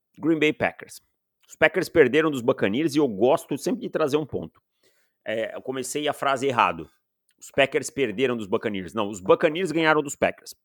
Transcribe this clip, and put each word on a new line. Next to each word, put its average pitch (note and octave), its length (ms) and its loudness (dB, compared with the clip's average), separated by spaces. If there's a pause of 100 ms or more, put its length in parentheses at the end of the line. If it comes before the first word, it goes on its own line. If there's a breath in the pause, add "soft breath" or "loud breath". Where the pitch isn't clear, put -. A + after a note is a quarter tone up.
(180)
Green D#3+ 200 0
Bay D3+ 140 4
Packers? - 500 -6 (460)
Os - 80 -20
Packers D#3+ 320 2
perderam D#3 420 4
dos C3 120 -4
Buccaneers B2+ 520 0
e D3 40 2
eu D3 100 2
gosto B2 500 0
sempre G3+ 220 -4
de - 100 -8
trazer D3 260 0
um D3+ 100 -2
ponto. F2 360 -10 (600)
É, A2 320 -6
eu - 60 -12
comecei C3 440 -6
a C#3+ 60 0
frase C3+ 340 -2
errado. F#2 420 2 (480)
Os - 140 -20
Packers C#3 400 0
perderam B2 460 -2
dos A2 100 -8
Buccaneers. F#2+ 480 -4
Não, G#2+ 140 -2
os G#2+ 100 -10
Buccaneers D#3+ 540 2
ganharam D#3 280 4
dos C#3 140 -8
Packers. - 400 -4 (100)